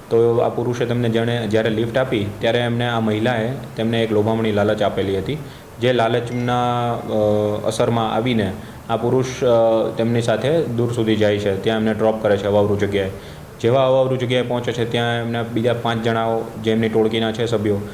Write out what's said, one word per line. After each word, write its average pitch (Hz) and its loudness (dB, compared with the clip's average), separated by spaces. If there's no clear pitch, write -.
તો 117 4
આ 113 2
પુરુષે 120 -2
તેમને 120 0
જાણે, 117 0
જ્યારે 110 2
લિફ્ટ 110 -2
આપી 123 0
ત્યારે 113 2
એમને 120 0
આ 117 0
મહિલાએ 110 0
તેમને 113 0
એક 110 0
લોભામણી 110 2
લાલચ 104 2
આપેલી 98 0
હતી. 131 -4
જે 123 2
લાલચના, 120 0
અ, 110 -6
અસરમાં 113 0
આવીને 113 0
આ 113 2
પુરુષ, 127 0
અ, 113 4
તેમની 117 0
સાથે 120 0
દૂર 120 -2
સુધી 110 2
જાય 104 2
છે, 98 -2
ત્યાં 113 0
એમને 110 0
ડ્રોપ 110 0
કરે 104 4
છે 98 -4
અવાવરૂ 101 2
જગ્યાએ. 98 0
જેવા 131 4
અવાવરૂ 131 2
જગ્યાએ 123 0
પહોંચે 120 -2
છે 113 -4
ત્યાં 117 0
એમના 117 -4
બીજા 117 0
પાંચ 113 -2
જણાઓ 113 0
જે 110 2
એમની 110 2
ટોળકીના 110 2
છે 117 -2
સભ્યો, 107 0